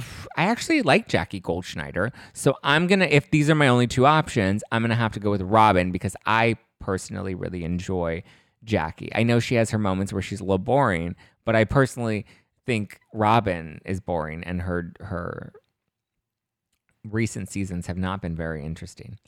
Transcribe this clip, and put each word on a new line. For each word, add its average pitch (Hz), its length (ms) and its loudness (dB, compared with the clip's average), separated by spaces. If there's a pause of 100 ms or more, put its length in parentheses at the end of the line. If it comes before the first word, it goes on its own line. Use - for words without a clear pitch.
(360)
I 160 80 0
actually 240 380 0
like 180 260 2
Jackie 92 340 -2
Goldschneider. 87 680 -4 (220)
So - 320 0
I'm 156 220 4
gonna, 190 180 4
if 143 260 2
these 147 200 4
are 160 40 6
my 147 140 6
only 123 180 6
two 127 200 4
options, 120 640 2
I'm 113 100 0
gonna 117 120 0
have 113 180 0
to 107 80 -8
go 104 100 0
with 101 120 0
Robin 92 500 6
because 90 320 -4
I 113 320 2 (240)
personally 95 540 -6
really 90 300 -8
enjoy 87 580 -4 (420)
Jackie. 87 500 -2
I 110 80 0
know 120 160 4
she 120 180 0
has 113 140 2
her 113 80 0
moments 98 340 -2
where 98 100 -2
she's 98 180 -10
a 98 40 -10
little 95 140 2
boring, 95 580 0 (280)
but 113 100 0
I 113 100 4
personally 117 600 0 (400)
think 107 340 -4 (140)
Robin 104 720 0
is 92 160 -4
boring 82 420 -6
and 90 200 -4
her, 87 380 -6
her - 520 -10 (1500)
recent 110 460 -4
seasons 92 360 -6
have 87 120 -8
not 92 240 -4
been 85 120 -6
very 80 300 -8
interesting. - 640 -14